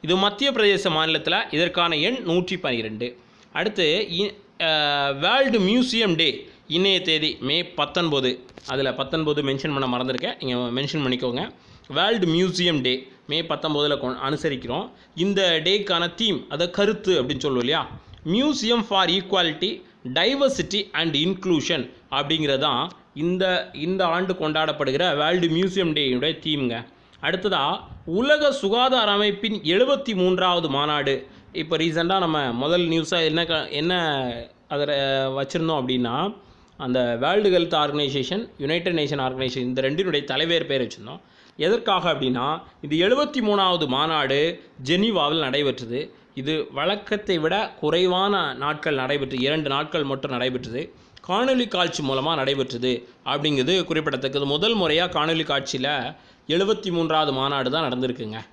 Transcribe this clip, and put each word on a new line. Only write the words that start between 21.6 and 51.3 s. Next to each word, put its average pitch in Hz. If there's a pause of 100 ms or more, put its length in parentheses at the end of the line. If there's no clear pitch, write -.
அப்படிங்கிறது 143
தான் 143 (220)
இந்த, 180
இந்த 180
ஆண்டு 175
கொண்டாடப்படுகிற 151
வேர்ல்டு 170
மியூசியம் 180
டேயுடைய 147
தீம்ங்க. 127 (360)
அடுத்ததா, 175 (240)
உலக 277
சுகாதார 233
அமைப்பின் 202
எழுபத்தி 240
மூன்றாவது 180
மாநாடு. 139 (260)
இப்போ 160
ரீசெண்டாக 170
நம்ம 156
முதல் 165
நியூஸாக 165
என்ன 160
க-, 160
என்ன 143 (180)
அதில் 147 (400)
வச்சுருந்தோம் 143
அப்படின்னா, 127 (400)
அந்த 123
வேர்ல்டு 180
ஹெல்த் 165
ஆர்கனைசேஷன், 143 (100)
யுனைடெட் 170
நேஷன் 147
ஆர்கனைசேஷன், 131
இந்த 127
ரெண்டினுடைய 147
தலைவர் 151
பேர் 135
வச்சுருந்தோம். 113 (360)
எதற்காக 175
அப்படின்னா, 139 (180)
இது 160
எழுபத்தி 285
மூணாவது 196
மாநாடு 143 (220)
ஜெனீவாவில் 165
நடைபெற்றது. 131 (200)
இது 147
வழக்கத்தை 196
விட 175
குறைவான 180
நாட்கள் 147
நடைபெற்று, 131
இரண்டு 147
நாட்கள் 151
மட்டும் 135
நடைபெற்றது. 123 (340)
காணொளி 247